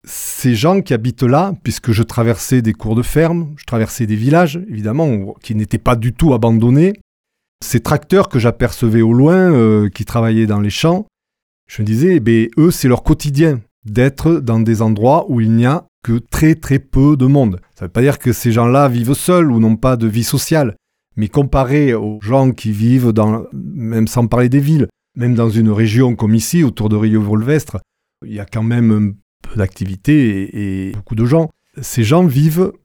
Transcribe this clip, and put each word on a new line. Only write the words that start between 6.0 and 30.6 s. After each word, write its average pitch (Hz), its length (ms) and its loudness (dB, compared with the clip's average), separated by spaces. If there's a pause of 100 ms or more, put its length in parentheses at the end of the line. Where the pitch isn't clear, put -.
tout 156 200 2
abandonnés. 120 600 2 (680)
Ces - 180 -2
tracteurs 185 480 0
que 127 100 -2
j'apercevais 113 640 0
au 113 100 2
loin, 170 400 4
euh, 110 380 4
qui 101 160 -8
travaillaient 113 400 0
dans 104 160 0
les 104 80 -2
champs, 175 360 -2 (640)
je - 140 -10
me 104 40 -4
disais, 139 300 2
eh 147 60 4
ben, 113 260 2 (100)
eux, 165 140 4
c'est - 160 -2
leur 123 160 0
quotidien 147 560 0 (260)
d'être 139 500 0
dans 117 240 0
des 113 220 2
endroits 113 480 0
où 120 120 0
il 110 100 2
n'y 117 140 2
a 135 200 -2 (180)
que 117 160 -2
très, 156 340 0
très 135 240 -2
peu 143 400 2
de 127 80 2
monde. 127 340 2 (140)
Ça - 120 -12
veut 87 60 -10
pas 117 100 -2
dire 139 180 0
que 123 140 0
ces 120 180 -2
gens-là 120 360 2
vivent 120 280 -2
seuls 175 360 2
ou 117 80 2
n'ont 110 160 4
pas 131 200 0
de 113 100 -2
vie 110 180 -2
sociale, 143 520 -2 (400)
mais 110 140 -4
comparé 135 680 0
aux 107 260 -6
gens 131 300 2
qui 107 200 -4
vivent 117 400 2
dans, 107 420 0
même 110 540 -4
sans 117 200 0
parler 123 220 2
des 139 100 2
villes, 139 280 2 (280)
même 123 180 0
dans 113 160 0
une 110 220 2
région 113 440 2
comme 110 200 0
ici, 160 280 0
autour 107 260 -2
de 107 60 0
Rio-Volvestre, 110 840 0 (460)
il 110 100 -14
y 101 60 -10
a 98 60 -12
quand 110 160 -8
même 117 300 2
un 104 580 -4
peu - 80 -8
d'activité 98 840 -2
et, 98 460 -8